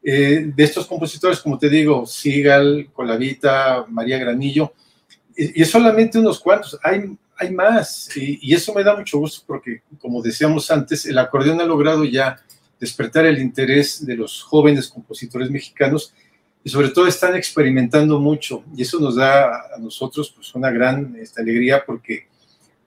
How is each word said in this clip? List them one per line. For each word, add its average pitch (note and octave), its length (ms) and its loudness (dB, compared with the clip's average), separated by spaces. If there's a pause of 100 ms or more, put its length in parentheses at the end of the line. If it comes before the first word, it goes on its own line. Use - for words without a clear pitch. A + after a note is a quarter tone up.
eh, C#3+ 500 2
de C#3+ 100 4
estos D3+ 220 0
compositores, F3 540 -2
como C#3 180 -4
te D3 120 0
digo, D3 360 2
Sigal, C#3+ 880 2
Colavita, C3 960 0
María B2+ 300 -4
Granillo, C#3 540 -2 (640)
y, D#3 240 -4
y E3 40 6
es D#3+ 60 2
solamente A3+ 500 4
unos G#3+ 200 2
cuantos, - 440 0
hay, G3 340 -2 (200)
hay F#3 160 -6
más, G3 640 0
y, C#3+ 240 -6
y C#3 120 0
eso E3+ 200 -2
me G3+ 100 0
da G#3 100 4
mucho G3+ 260 -4
gusto D3+ 280 -6
porque, B2 360 -10 (160)
como A#2+ 220 -6
decíamos D3 480 -2
antes, D3+ 360 -2
el C3 120 -2
acordeón C#3+ 440 0
ha E3+ 40 0
logrado D#3 380 2
ya C3 380 -2 (380)
despertar C#3 460 0
el D3+ 140 4
interés C3+ 680 0
de B2 100 -6
los - 280 -8
jóvenes D3 440 4
compositores B2+ 640 -10
mexicanos C#3+ 640 -4 (500)
y C#3 60 -10
sobre C3+ 200 2
todo F3+ 180 4
están F3+ 280 0
experimentando D3 840 2
mucho, C#3+ 440 -2 (120)
y B2 80 -4
eso E3 160 -4
nos C3 160 0
da C3+ 320 4 (280)
a A#2+ 40 -18
nosotros, C3 560 -10
pues, - 180 -20
una B2+ 160 -2
gran, B2+ 500 -2
este, - 220 -14
alegría, A#2+ 420 2
porque - 440 -10 (600)